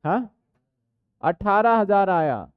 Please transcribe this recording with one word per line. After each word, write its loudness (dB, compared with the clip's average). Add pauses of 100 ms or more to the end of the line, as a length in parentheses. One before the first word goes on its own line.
हाँ, -4 (840)
अठारह 0
हजार 2
आया -2